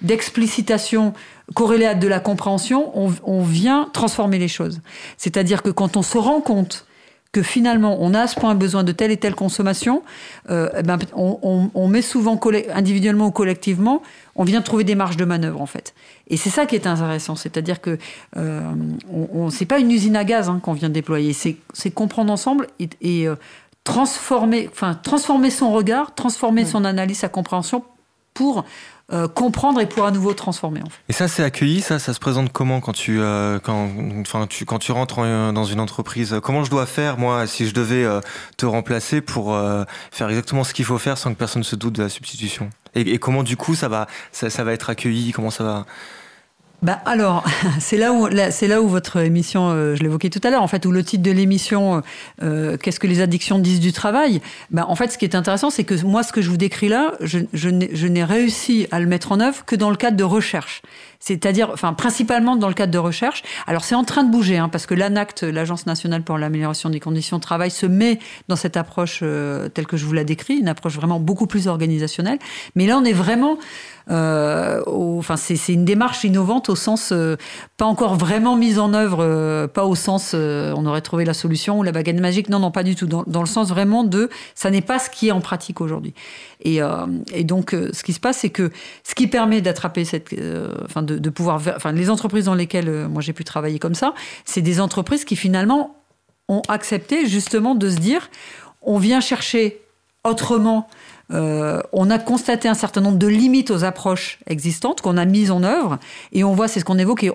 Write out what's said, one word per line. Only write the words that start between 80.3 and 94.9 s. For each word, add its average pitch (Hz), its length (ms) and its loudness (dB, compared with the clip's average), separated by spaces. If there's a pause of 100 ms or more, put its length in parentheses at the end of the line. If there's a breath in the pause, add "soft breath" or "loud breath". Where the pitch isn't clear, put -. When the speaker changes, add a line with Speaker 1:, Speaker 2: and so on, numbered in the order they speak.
Speaker 1:
euh, 151 420 -2
on 151 80 -2
aurait 151 160 0
trouvé 165 240 -2
la 165 80 0
solution 165 460 -2
ou 202 40 2
la 180 80 0
baguette 165 280 0
magique. 180 280 0
Non, 202 120 2
non, 185 100 2
pas 185 140 -2
du 185 100 2
tout. 180 140 -4
Dans, 165 180 -2
dans 170 160 -2
le 170 60 0
sens 208 220 0
vraiment 202 340 2
de, 214 260 2 (240 loud breath)
ça - 160 -2
n'est 196 120 4
pas 254 180 -2
ce 254 100 -6
qui - 200 0
est - 20 2
en 190 100 2
pratique 175 400 -6
aujourd'hui. 156 320 -6 (480 loud breath)
Et, 156 200 2
euh, 160 240 -2 (280)
et 170 100 -2
donc, 180 300 0
euh, 175 200 -2
ce - 100 -10
qui 180 100 -4
se 165 60 -6
passe, 254 180 0
c'est - 120 -2
que 175 220 -2 (320 loud breath)
ce - 120 -10
qui 254 120 2
permet 220 340 2
d'attraper 170 440 -2
cette, 165 280 -6
euh, - 400 -6 (120)
enfin, - 180 -4
de, 151 140 -4
de 151 120 -2
pouvoir 160 300 0
ver-, 160 180 -2
enfin, 156 140 -4
les 175 180 0
entreprises 214 360 0
dans 190 100 2
lesquelles, 175 340 -2
euh, 151 180 -4
moi 151 140 -4
j'ai 151 100 -4
pu 160 120 -8
travailler 156 340 -4
comme 165 180 -2
ça, 269 180 0 (300 loud breath)
c'est - 180 -2
des 175 200 2
entreprises 202 420 -2